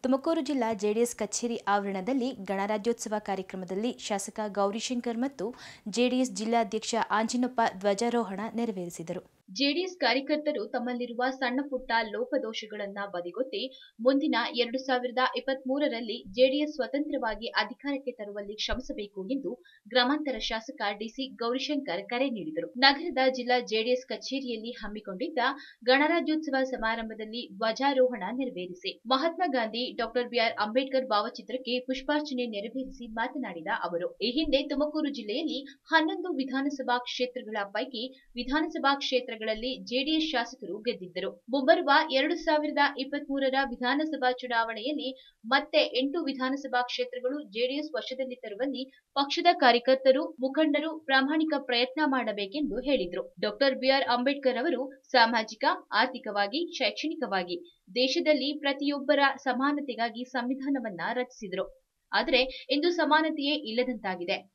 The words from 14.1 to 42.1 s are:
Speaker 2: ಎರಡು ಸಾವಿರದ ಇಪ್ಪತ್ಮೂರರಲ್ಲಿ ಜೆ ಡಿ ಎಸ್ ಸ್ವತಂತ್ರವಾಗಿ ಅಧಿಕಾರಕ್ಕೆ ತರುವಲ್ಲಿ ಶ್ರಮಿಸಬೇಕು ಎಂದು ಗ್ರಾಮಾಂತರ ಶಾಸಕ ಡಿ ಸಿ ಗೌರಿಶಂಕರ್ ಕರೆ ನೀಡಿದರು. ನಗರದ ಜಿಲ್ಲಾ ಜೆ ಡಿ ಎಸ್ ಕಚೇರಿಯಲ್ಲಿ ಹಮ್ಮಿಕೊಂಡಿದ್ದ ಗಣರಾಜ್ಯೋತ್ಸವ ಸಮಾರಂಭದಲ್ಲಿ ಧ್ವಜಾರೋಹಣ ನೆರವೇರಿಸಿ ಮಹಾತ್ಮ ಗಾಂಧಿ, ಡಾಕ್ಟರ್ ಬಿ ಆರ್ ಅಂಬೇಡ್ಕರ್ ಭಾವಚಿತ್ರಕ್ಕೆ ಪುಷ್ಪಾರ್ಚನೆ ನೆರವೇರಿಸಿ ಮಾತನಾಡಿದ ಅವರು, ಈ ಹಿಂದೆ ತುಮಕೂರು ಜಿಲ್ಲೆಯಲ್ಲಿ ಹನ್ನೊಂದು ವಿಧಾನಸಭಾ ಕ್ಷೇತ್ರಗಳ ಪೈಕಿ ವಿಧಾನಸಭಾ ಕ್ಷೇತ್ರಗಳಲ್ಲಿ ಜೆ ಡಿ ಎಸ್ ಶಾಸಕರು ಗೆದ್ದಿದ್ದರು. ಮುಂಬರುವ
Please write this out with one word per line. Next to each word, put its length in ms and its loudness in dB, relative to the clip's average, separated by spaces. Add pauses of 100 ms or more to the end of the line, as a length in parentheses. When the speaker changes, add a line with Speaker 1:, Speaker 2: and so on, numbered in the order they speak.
Speaker 2:
ಎರಡು 160 -2
ಸಾವಿರದ 400 -2 (180)
ಇಪ್ಪತ್ಮೂರರಲ್ಲಿ 840 -2 (180)
ಜೆ 160 8
ಡಿ 100 2
ಎಸ್ 120 -2
ಸ್ವತಂತ್ರವಾಗಿ 720 -2 (160)
ಅಧಿಕಾರಕ್ಕೆ 560 -6
ತರುವಲ್ಲಿ 460 -10
ಶ್ರಮಿಸಬೇಕು 560 -6 (140)
ಎಂದು 160 -4 (380)
ಗ್ರಾಮಾಂತರ 500 2
ಶಾಸಕ 420 -6 (200)
ಡಿ 80 -6
ಸಿ 180 -6 (160)
ಗೌರಿಶಂಕರ್ 680 -2
ಕರೆ 240 -2
ನೀಡಿದರು. 400 -6
ನಗರದ 420 4 (200)
ಜಿಲ್ಲಾ 220 2
ಜೆ 220 0
ಡಿ 80 0
ಎಸ್ 220 2
ಕಚೇರಿಯಲ್ಲಿ 580 -6
ಹಮ್ಮಿಕೊಂಡಿದ್ದ 680 -6 (520)
ಗಣರಾಜ್ಯೋತ್ಸವ 760 4
ಸಮಾರಂಭದಲ್ಲಿ 800 -4 (160)
ಧ್ವಜಾರೋಹಣ 640 2 (160)
ನೆರವೇರಿಸಿ 640 -6 (120)
ಮಹಾತ್ಮ 300 2 (140)
ಗಾಂಧಿ, 280 0 (160)
ಡಾಕ್ಟರ್ 280 -2
ಬಿ 100 -2
ಆರ್ 260 2
ಅಂಬೇಡ್ಕರ್ 500 0
ಭಾವಚಿತ್ರಕ್ಕೆ 720 -2
ಪುಷ್ಪಾರ್ಚನೆ 680 -2
ನೆರವೇರಿಸಿ 520 -8 (140)
ಮಾತನಾಡಿದ 460 -6 (200)
ಅವರು, 220 -2 (140)
ಈ 160 0
ಹಿಂದೆ 320 2
ತುಮಕೂರು 480 -2
ಜಿಲ್ಲೆಯಲ್ಲಿ 420 -4 (320)
ಹನ್ನೊಂದು 360 2 (120)
ವಿಧಾನಸಭಾ 580 -2
ಕ್ಷೇತ್ರಗಳ 580 -6 (200)
ಪೈಕಿ 280 -4 (360)
ವಿಧಾನಸಭಾ 540 0
ಕ್ಷೇತ್ರಗಳಲ್ಲಿ 460 -2 (480)
ಜೆ 180 0
ಡಿ 100 0
ಎಸ್ 160 0
ಶಾಸಕರು 440 -4 (100)
ಗೆದ್ದಿದ್ದರು. 440 -4 (220)
ಮುಂಬರುವ 380 6 (280)